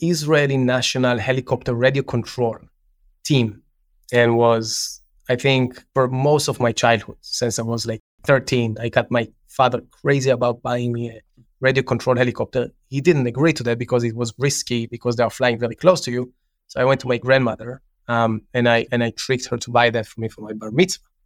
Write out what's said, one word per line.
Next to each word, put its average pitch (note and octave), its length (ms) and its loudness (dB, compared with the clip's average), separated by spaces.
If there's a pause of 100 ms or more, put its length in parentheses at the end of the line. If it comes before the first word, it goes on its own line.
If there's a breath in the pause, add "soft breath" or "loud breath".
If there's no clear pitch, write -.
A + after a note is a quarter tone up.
Israeli D3+ 560 2
National B2 600 0
Helicopter B2+ 560 -2
Radio C3 280 2
Control A#2 560 -2 (640)
team A#2 380 0 (500)
and A#2+ 240 4
was, A2+ 640 0 (300)
I B2+ 60 0
think, C3 460 0 (120)
for C3 120 2
most C#3 420 0
of B2 120 -4
my A#2+ 100 2
childhood, A#2 520 0
since - 360 -4
I A#2 40 -6
was, A2+ 240 -6
like, A2 160 -8 (220)
thirteen, B2 540 0
I A#2 120 -6
got A#2+ 200 0
my A#2 180 0 (200)
father B2+ 420 0
crazy C#3 400 0
about B2 320 0
buying A#2+ 300 -2
me A#2 180 -6
a A2 100 -20 (400)
radio C3 220 2
control B2+ 340 0
helicopter. A#2+ 520 -2 (200)
He C3+ 120 -6
didn't C#3 280 2
agree C#3 240 2
to C3 100 -4
that A#2 160 0
because B2 240 0
it A2+ 140 -2
was A#2+ 200 -4
risky B2 500 -2
because A#2+ 280 -4
they A#2+ 80 0
are A2+ 80 0
flying A#2+ 300 0
very A2+ 160 -4
close F3 240 4
to - 100 -6
you. B2 220 -6 (340)
So - 140 -6
I B2+ 40 2
went C3 180 2
to C3 40 -10
my A#2+ 120 0
grandmother, B2 600 0 (280)
um, A2+ 340 0 (100)
and A#2+ 160 2
I, A#2 220 2
and A#2+ 140 0
I A2+ 60 -2
tricked B2+ 360 -4
her A#2+ 120 -6
to A#2+ 120 -10
buy A#2+ 200 4
that A2+ 160 -4
for - 140 -16
me A2 80 -6
for - 120 -16
my G#2+ 140 -12
bar A2 180 -12
mitzvah. F3+ 320 0 (220)